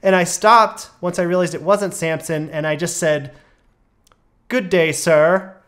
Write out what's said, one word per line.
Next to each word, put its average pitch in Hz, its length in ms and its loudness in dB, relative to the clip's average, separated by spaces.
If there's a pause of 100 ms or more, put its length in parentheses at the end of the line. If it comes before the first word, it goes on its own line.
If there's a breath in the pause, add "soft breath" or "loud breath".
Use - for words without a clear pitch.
And 190 140 4
I 180 80 2
stopped 214 640 2 (100)
once 175 180 -6
I 185 40 -2
realized 175 320 0
it 147 80 -10
wasn't 196 320 0
Samson, 160 560 -6
and 151 160 -6
I 156 100 -2
just 170 200 -6
said, 151 380 -2 (1120 soft breath)
Good 240 200 -2
day, 165 240 2
sir 170 640 2 (120)